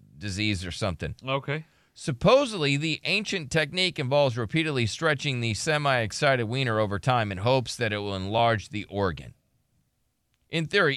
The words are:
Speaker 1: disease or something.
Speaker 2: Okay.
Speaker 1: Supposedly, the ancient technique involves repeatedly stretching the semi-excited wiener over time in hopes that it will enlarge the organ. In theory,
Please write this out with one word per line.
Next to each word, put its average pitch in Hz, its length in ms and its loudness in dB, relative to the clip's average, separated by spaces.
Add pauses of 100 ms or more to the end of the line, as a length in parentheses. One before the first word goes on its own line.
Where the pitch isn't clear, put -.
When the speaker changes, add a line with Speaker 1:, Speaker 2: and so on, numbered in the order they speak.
(180)
Speaker 1:
disease 101 480 0
or - 60 -6
something. 85 440 -4 (120)
Speaker 2:
Okay. 139 380 -4 (280)
Speaker 1:
Supposedly, 170 840 2
the 156 260 -2
ancient 185 480 -4
technique 165 480 0
involves 135 380 2
repeatedly 135 480 0
stretching 143 560 -2
the 113 120 -2
semi-excited 135 920 0
wiener 117 340 0
over 104 180 0
time 117 360 0
in 90 60 -8
hopes 123 360 2
that 110 160 -2
it 104 60 -2
will 101 180 -4
enlarge 110 540 2
the 104 160 -6
organ. 82 480 -4 (1160)
In 160 160 -2
theory, 160 320 2